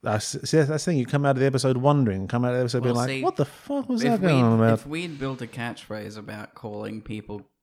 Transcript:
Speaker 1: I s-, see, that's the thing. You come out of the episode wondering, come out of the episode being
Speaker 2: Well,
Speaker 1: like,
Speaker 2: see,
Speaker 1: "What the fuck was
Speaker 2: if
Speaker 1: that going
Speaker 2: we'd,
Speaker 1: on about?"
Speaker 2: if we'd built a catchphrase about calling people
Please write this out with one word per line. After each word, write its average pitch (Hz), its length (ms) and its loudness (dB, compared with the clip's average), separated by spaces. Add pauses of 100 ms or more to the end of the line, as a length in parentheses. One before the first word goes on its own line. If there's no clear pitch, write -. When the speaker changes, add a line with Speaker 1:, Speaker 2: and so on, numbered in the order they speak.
Speaker 1:
I 107 120 0
s-, - 280 -4
see, 156 140 2
that's 147 100 4
the 156 100 -2
thing. 165 200 0
You 123 80 0
come 143 180 0
out 139 120 4
of 127 40 0
the 135 60 4
episode 131 320 2
wondering, 123 500 2
come 123 160 0
out 123 60 2
of 123 60 0
the 127 40 0
episode 123 220 0
being 123 120 2
Speaker 2:
Well, 120 100 2
Speaker 1:
like, 127 40 -2
Speaker 2:
see, 135 140 -4
Speaker 1:
"What 359 140 -2
the 143 100 2
fuck - 420 -6
was 240 140 -2
Speaker 2:
if 240 80 2
Speaker 1:
that 226 100 2
going 175 160 4
Speaker 2:
we'd, 127 60 6
Speaker 1:
on 113 180 6
about?" 113 200 6
Speaker 2:
if - 60 -16
we'd 160 320 -6
built 135 220 -6
a 120 60 -8
catchphrase 107 720 -10
about 107 360 -14
calling 107 460 -10
people 104 480 -12 (140)